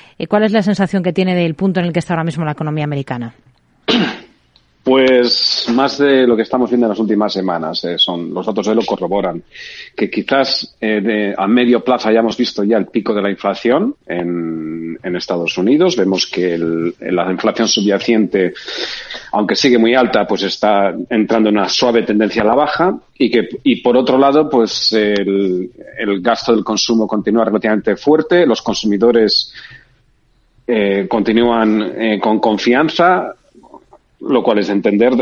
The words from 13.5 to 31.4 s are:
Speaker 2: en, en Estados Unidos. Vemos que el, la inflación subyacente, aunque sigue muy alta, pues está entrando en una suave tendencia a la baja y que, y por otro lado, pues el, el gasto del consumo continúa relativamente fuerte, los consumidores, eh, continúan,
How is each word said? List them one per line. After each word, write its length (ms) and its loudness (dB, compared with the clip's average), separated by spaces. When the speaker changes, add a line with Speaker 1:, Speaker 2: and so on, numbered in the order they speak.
Speaker 2:
en, 960 -6
en 140 -6
Estados 420 -4
Unidos. 380 2
Vemos 320 0
que 260 -2
el, 460 -2
la 320 -2
inflación 360 -2
subyacente, 840 0
aunque 240 -2
sigue 240 2
muy 160 4
alta, 320 2
pues 160 -4
está 500 0
entrando 400 2
en 80 2
una 100 0
suave 360 2
tendencia 400 0
a 20 0
la 80 2
baja 420 0
y 140 0
que, 180 0
y 180 0
por 160 2
otro 220 2
lado, 280 4
pues 460 0
el, 800 0
el 240 -2
gasto 320 0
del 100 2
consumo 440 0
continúa 360 0
relativamente 520 0
fuerte, 500 2
los 160 2
consumidores, 880 2
eh, 420 0
continúan, 720 2